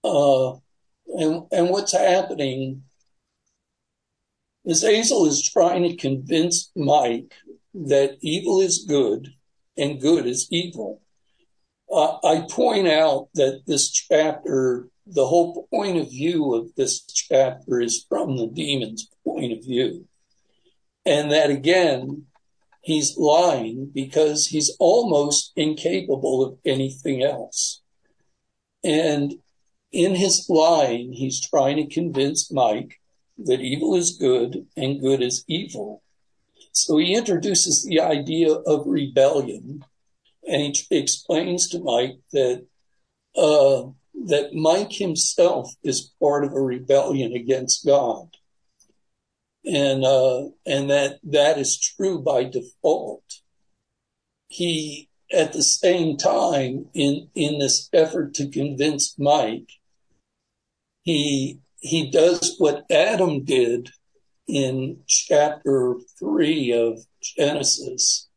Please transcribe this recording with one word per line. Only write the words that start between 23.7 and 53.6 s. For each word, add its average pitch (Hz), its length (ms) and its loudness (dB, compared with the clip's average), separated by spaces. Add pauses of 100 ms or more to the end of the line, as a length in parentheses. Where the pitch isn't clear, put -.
because 147 540 0
he's 170 320 -2
almost 170 760 2
incapable 151 880 -2
of 131 220 -4
anything 135 580 -2
else. - 580 -4 (1000)
And 147 500 0 (580)
in 185 240 2
his 185 340 0
lying, 143 640 4
he's 131 280 -6
trying 143 360 0
to 147 160 -4
convince 151 580 -2
Mike 123 500 -2 (380)
that 127 220 0
evil 143 340 -2
is 175 220 0
good 123 500 0 (100)
and 139 240 -4
good 135 200 0
is 123 260 -4
evil. 117 560 -8 (680)
So - 260 0
he 175 180 2
introduces 190 680 0
the 160 160 0
idea 156 520 0
of 151 360 -2
rebellion, 139 960 0 (640)
and 147 140 0
he 143 100 -4
tr-, - 200 -4
explains 175 800 -2
to 170 100 -8
Mike 127 380 -2 (140)
that, 127 340 0 (680)
uh, 139 540 4 (380)
that 147 260 0
Mike 165 400 0
himself 175 800 0 (100)
is - 280 -6 (100)
part 143 240 2
of 139 80 -6
a 135 80 0
rebellion 131 720 0
against 127 520 -2
God. 135 440 2 (1400)
And, 139 380 0
uh, 131 420 4 (200)
and 139 240 -2
that, 139 340 0
that 147 360 4
is - 180 -2
true 190 420 -2
by 135 260 0
default. - 960 -4 (1040)